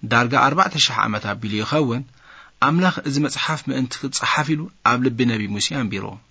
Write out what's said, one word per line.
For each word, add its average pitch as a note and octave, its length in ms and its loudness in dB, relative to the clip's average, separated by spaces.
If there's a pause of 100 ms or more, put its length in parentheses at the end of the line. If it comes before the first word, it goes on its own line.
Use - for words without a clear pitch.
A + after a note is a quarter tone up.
ዳርጋ A#2+ 340 2
ኣርባዕተ D#3 400 4
ሽሕ B2 220 0
ዓመት G#2+ 260 -2
ኣቢሉ G#2+ 300 -6
ይኸውን። B2 480 0 (580)
ኣምላኽ E3+ 400 4
እዚ C#3 200 -4
መጽሓፍ D3+ 420 -2
ምእንቲ C3 360 -2
ክጸሓፍ - 500 -2
ኢሉ D3+ 120 0 (240)
ኣብ A#2+ 160 4
ልቢ B2+ 240 0
ነቢ A2+ 220 2
ሙሴ G2+ 260 -2
ኣንቢሮ። G#2 320 -4 (260)